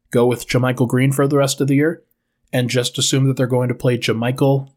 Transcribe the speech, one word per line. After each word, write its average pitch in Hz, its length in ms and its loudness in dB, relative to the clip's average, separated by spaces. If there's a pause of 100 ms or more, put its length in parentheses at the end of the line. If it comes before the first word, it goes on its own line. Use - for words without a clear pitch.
(100)
go 120 160 2
with 120 220 -2
JaMychal 127 400 0
Green 131 240 2
for 143 160 0
the 147 80 0
rest 139 240 0
of 139 80 0
the 139 80 2
year, 156 260 0 (500)
and 123 180 -2
just 123 280 -2
assume 135 280 0
that 131 100 0
they're 131 100 0
going 123 220 0
to 123 60 -2
play 123 240 -2
JaMychal, 131 800 -2